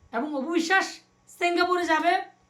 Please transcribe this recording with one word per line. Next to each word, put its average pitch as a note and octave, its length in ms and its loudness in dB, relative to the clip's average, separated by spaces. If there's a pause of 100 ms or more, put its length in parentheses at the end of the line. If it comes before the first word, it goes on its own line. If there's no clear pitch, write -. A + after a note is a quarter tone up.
(120)
এবং C#4+ 220 -4
অপু C#4 180 -4
বিশ্বাস F4 480 0 (260)
সিঙ্গাপুরে F4 580 0
যাবে, E4 380 2 (280)